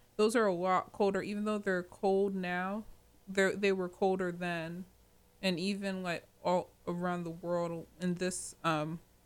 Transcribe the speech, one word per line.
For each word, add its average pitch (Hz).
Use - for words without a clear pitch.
those 220
are 226
a 196
lot 180
colder. 196
Even 208
though 214
they're 185
cold 196
now, 185
they're, 190
they 196
were 185
colder 190
then. 175
And 185
even, 190
like, 175
all 180
around 175
the 165
world 170
in 180
this, 180
um, 160